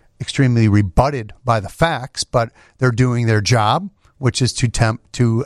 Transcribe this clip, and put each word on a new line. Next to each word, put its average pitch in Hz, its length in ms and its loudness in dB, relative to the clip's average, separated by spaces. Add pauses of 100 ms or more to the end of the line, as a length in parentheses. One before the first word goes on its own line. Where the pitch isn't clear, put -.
(220)
extremely 120 460 2
rebutted 104 640 0 (100)
by 117 160 0
the 101 80 -8
facts, 147 560 -6
but 117 280 -2 (260)
they're 127 140 2
doing 120 340 0
their 110 160 2
job, 120 480 0 (300)
which 127 200 -2
is 127 140 0
to - 140 -2
tempt, 113 460 -2
to 113 320 0